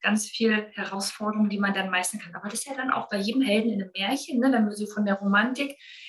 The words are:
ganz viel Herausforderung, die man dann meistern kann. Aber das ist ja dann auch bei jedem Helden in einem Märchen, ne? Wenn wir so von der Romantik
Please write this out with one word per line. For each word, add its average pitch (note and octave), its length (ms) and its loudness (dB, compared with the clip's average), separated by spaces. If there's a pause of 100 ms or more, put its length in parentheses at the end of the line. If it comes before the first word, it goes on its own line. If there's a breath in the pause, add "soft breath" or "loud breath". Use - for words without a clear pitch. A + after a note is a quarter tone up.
ganz G#3 280 2
viel G#3+ 460 2
Herausforderung, G#3 760 -2
die G3+ 80 -2
man G3 160 2
dann F#3+ 160 -2
meistern F#3 300 -2
kann. F3 160 -14
Aber G#3 120 -8
das A3+ 120 -6
ist - 60 -10
ja C4+ 80 -8
dann B3+ 160 -4
auch - 200 0
bei G#3 80 0
jedem A#3 240 2
Helden A3 280 4
in G3 120 -2
einem F#3 120 -8
Märchen, A#3+ 460 -2
ne? C4+ 100 6
Wenn A3+ 160 4
wir G#3 100 -2
so G#3 100 -4
von G#3 180 -2
der G3 120 2
Romantik A#3 600 0 (320 loud breath)